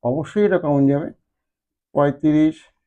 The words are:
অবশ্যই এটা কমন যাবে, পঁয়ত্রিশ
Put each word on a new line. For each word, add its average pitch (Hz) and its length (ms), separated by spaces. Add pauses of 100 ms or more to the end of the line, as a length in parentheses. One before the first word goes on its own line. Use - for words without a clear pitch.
অবশ্যই 160 380
এটা 185 180
কমন 143 260
যাবে, 143 180 (840)
পঁয়ত্রিশ 151 600 (300)